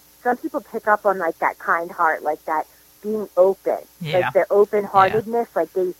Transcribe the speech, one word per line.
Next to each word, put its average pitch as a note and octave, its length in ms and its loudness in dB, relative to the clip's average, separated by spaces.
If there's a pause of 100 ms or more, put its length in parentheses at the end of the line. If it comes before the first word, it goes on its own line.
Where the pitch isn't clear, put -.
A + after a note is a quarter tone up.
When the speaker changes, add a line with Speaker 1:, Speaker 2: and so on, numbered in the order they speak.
(220)
Speaker 1:
some B3 140 0
people D4+ 240 -6
pick - 260 -8
up G#3 180 2
on, F#3+ 140 2
like, E3 220 -4
that - 180 -2
kind F3 320 -2
heart, E3 320 0
like, D3+ 220 -4
that D#3 220 -4 (360)
being G#3+ 340 -6
open, F3+ 420 2 (220)
Speaker 2:
Yeah. E3+ 200 -2
Speaker 1:
like, F3+ 120 0
the F#3 180 2
open-heartedness, G#3 1000 2
Speaker 2:
Yeah. F#3+ 80 -2
Speaker 1:
like, D#3+ 120 -4
they, F#3 280 -2